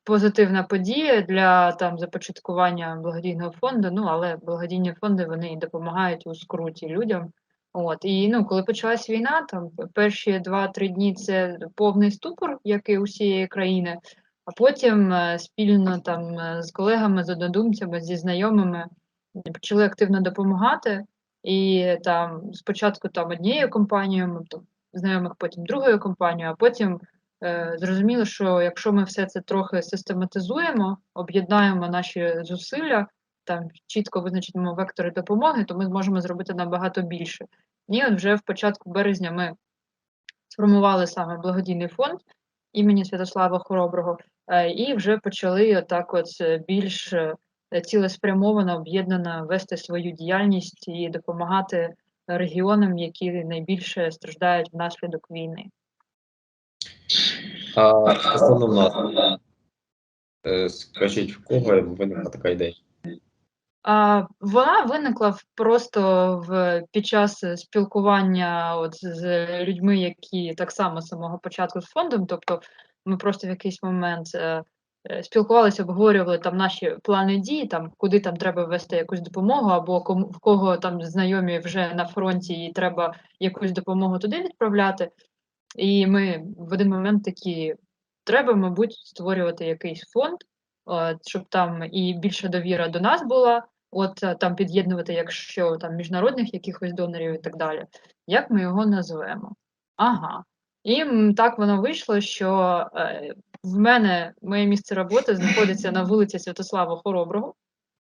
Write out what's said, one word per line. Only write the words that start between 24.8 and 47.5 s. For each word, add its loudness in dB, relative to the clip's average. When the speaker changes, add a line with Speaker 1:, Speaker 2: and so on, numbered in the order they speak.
Speaker 1:
знайомих, -2
потім -8
другою 4
компанією, -2
а -8
потім, 2
е, -4
зрозуміли, 2
що 2
якщо 0
ми 4
все -4
це -6
трохи -2
систематизуємо, -2
об'єднаємо 2
наші -2
зусилля, -4
там, -6
чітко -4
визначимо -4
вектори -6
допомоги, 0
то -6
ми -2
зможемо 0
зробити -6
набагато -2
більше. -8
І 0
от 2
вже 2
в 0
початку -4
березня 0
ми -4
сформували 4
саме -8
благодійний -2
фонд -4
імені 4
Святослава 0
Хороброго, -2
е, 2
і -2
вже 0
почали 2
отак -2
от, 0
е, 0
більш, -2
е, -2